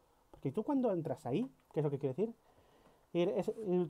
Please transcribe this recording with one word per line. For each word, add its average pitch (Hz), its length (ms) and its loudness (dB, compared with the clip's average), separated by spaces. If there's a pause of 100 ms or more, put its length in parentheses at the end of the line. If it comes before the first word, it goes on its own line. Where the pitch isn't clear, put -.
(320)
Porque - 180 -6
tú 214 140 -4
cuando 262 280 2
entras 156 320 -4
ahí, 175 240 -2 (240)
¿qué 160 80 0
es 147 40 2
lo 151 60 0
que 139 100 -4
quiero 135 140 -2
decir? 226 200 -2 (800)
Er-, 175 160 4 (100)
es, 175 100 0
er, 180 420 2